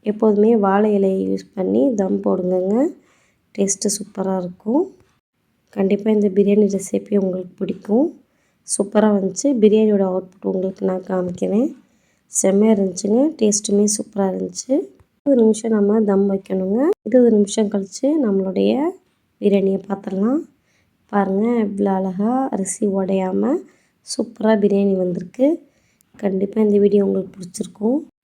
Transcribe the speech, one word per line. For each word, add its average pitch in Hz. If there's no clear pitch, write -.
எப்போதுமே 214
வாழை 202
இலையை 190
யூஸ் 190
பண்ணி 196
தம் 196
போடுங்கங்க, 190
டேஸ்ட்டு 196
சூப்பராக 190
இருக்கும். 214
கண்டிப்பாக 202
இந்த 202
பிரியாணி 202
ரெசிபி 196
உங்களுக்கு 180
பிடிக்கும். 202
சூப்பரா 208
வந்துச்சு. 190
பிரியாணியோட 214
அவுட்புட் 185
உங்களுக்கு 190
நான் 185
காமிக்கிறேன். 185
செம்மையா 202
இருந்துச்சுங்க. 196
டேஸ்ட்டுமே 208
சூப்பரா -
இருந்துச்சு. 185
இருபது 277
நிமிஷம் 220
நம்ம 208
தம் 196
வைக்கணுங்க. 190
இருபது 240
நிமிஷம் 208
கழிச்சு 196
நம்மளுடைய 196
பிரியாணியை 196
பார்த்துடலாம். 202
பாருங்க, 196
இவ்வளோ 196
அழகா 190
அரிசி 196
உடையாம 190
சூப்பரா 220
பிரியாணி 196
வந்திருக்கு. 180
கண்டிப்பா 196
இந்த 208
வீடியோ 202
உங்களுக்கு 190
பிடிச்சிருக்கும். 208